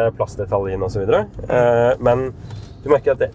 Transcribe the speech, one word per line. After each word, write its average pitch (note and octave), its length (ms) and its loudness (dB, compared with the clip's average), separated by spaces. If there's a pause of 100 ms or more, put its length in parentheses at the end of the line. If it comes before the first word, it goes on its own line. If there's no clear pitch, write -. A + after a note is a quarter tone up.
(160)
plastdetaljene G2 720 -2
og F#2 80 -4
så G2+ 80 -2
videre, D#3 220 2 (180)
eh, A#2+ 580 4
men B2 280 2 (560)
du C3+ 80 -6
merker C#3 240 4
at C3 80 0
det, B2 100 -4